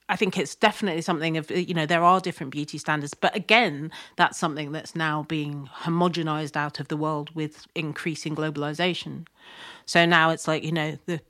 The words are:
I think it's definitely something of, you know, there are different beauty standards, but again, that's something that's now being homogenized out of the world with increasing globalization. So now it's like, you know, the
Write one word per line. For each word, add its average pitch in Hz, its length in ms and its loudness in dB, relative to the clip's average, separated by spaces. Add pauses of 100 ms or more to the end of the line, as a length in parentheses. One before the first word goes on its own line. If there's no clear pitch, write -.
(100)
I 190 60 2
think 190 220 0
it's 143 160 -2
definitely 196 480 2
something 160 340 0
of, 156 140 -4
you 175 240 -2
know, 160 120 2
there 165 160 2
are 180 180 6
different 165 320 -6
beauty 147 260 -8
standards, 147 360 -2
but - 220 2
again, 170 540 2 (260)
that's - 220 4
something 151 340 -2
that's - 240 -10
now 156 320 0
being 147 400 -4 (140)
homogenized 165 760 0
out 147 240 -2
of 143 80 -8
the 160 80 -4
world 151 380 -2
with 151 400 -6
increasing 156 600 -4
globalization. 156 920 -2 (600)
So 170 200 6
now 165 240 6
it's 160 180 -2
like, 156 160 0
you 160 80 -2
know, 156 340 -2
the 170 240 -4